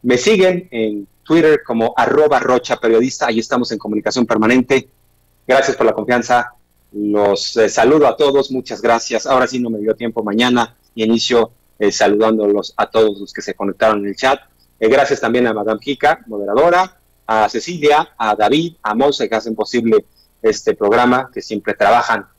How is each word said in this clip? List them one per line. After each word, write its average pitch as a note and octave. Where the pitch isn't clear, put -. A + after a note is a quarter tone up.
Me B2
siguen F#3
en G#2+
Twitter D#3
como A2+
arroba C3
Rocha B2+
Periodista, A#2+
ahí A2+
estamos A#2+
en A2+
comunicación G#2+
permanente. B2
Gracias C3
por A#2
la G#2+
confianza, A#2+
los, G#2
eh, G#2+
saludo C#3
a A#2
todos, C#3
muchas B2
gracias. A#2
Ahora B2+
sí B2
no A#2+
me A2
dio G#2+
tiempo, A2+
mañana A#2
inicio, A2+
eh, G#2
saludándolos G#2
a G#2+
todos G#2+
los G2
que -
se G2
conectaron G#2
en G2+
el G2
chat. C3+
Eh, A2
gracias C#3
también B2
a A2
Madame G#2+
Jica, C#3+
moderadora, C3
a A2
Cecilia, D3+
a G#2+
David, C#3
a G#2+
Monse, C3+
que A2+
hacen A2
posible A2
este G#2+
programa, B2
que -
siempre G#2
trabajan A2